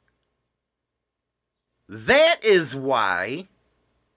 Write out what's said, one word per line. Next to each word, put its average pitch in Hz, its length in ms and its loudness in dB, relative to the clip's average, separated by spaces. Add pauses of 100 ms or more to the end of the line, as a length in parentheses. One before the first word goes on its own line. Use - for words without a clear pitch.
(1900)
That 247 540 2
is 170 320 2
why 123 720 -4 (680)